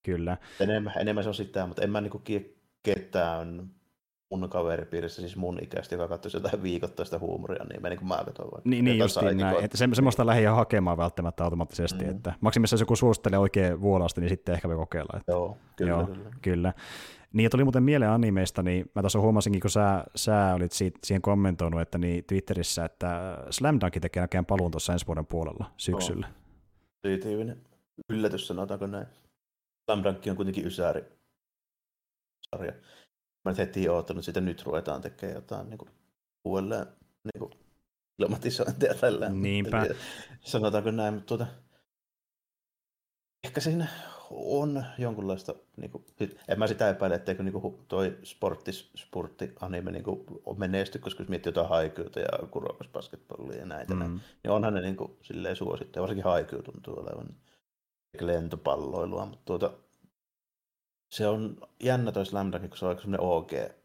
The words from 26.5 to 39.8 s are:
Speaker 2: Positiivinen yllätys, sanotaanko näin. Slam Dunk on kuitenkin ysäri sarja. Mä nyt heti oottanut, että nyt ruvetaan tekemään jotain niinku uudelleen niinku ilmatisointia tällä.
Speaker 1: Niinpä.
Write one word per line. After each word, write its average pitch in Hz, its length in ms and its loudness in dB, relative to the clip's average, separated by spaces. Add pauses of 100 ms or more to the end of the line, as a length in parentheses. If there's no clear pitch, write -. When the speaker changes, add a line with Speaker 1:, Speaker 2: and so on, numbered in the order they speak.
Speaker 2:
Positiivinen 104 580 -2 (480)
yllätys, 107 380 0
sanotaanko 98 400 -4
näin. 101 200 -8 (840)
Slam 101 120 2
Dunk 95 140 2 (120)
on 92 60 0
kuitenkin 95 320 -2
ysäri 87 360 0 (1500)
sarja. 90 180 -6 (720)
Mä 95 40 0
nyt 92 60 -2
heti 95 320 0
oottanut, 85 380 -2
että 87 140 -2
nyt 90 240 -4
ruvetaan 73 360 -4
tekemään - 340 -10
jotain - 340 -12
niinku - 180 -16 (580)
uudelleen 95 400 -2 (480)
niinku - 180 -10 (680)
ilmatisointia 123 720 0
tällä. 107 360 0
Speaker 1:
Niinpä. 101 540 0